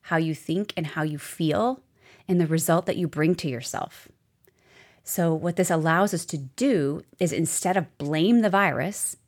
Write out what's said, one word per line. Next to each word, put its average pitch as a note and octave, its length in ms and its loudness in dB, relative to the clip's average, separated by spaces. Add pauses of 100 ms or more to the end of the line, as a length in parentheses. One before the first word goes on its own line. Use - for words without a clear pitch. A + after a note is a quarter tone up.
how - 140 -2
you D#3+ 160 0
think F3+ 440 -4
and D#3+ 100 -4
how D#3 160 -4
you D3+ 140 -4
feel G3+ 640 -2 (460)
and F3 120 2
the E3+ 80 2
result D#3+ 380 2
that - 100 -2
you F3 120 -2
bring D#3+ 280 0
to E3 140 -4
yourself. - 580 -8 (960)
So E3+ 300 0
what E3+ 240 -2
this F#3 120 2
allows E3 440 2
us E3+ 140 -4
to D#3 100 -6
do D3 640 0 (160)
is E3 140 0
instead F3 420 0
of F3 220 -4
blame D#3+ 440 4
the G#3+ 80 4
virus F3 680 0 (100)